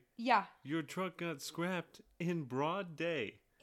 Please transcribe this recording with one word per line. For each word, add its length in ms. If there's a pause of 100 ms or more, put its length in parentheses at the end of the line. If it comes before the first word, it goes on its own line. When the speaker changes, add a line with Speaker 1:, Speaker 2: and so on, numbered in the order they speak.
(180)
Speaker 1:
Yeah. 280 (180)
Speaker 2:
Your 180
truck 360
got 260
scrapped 580 (180)
in 260
broad 500
day. 400 (260)